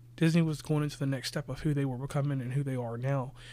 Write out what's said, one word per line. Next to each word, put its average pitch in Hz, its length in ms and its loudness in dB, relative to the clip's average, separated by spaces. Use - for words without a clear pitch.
Disney 165 260 6
was 156 200 2
going 151 220 2
into 143 140 -4
the 143 80 -2
next 135 220 -2
step 147 220 -6
of 127 120 -6
who 151 120 2
they 139 120 2
were 127 120 -2
becoming 139 420 0
and 123 140 -4
who 143 100 2
they 131 140 -2
are 117 200 -4
now. 131 360 0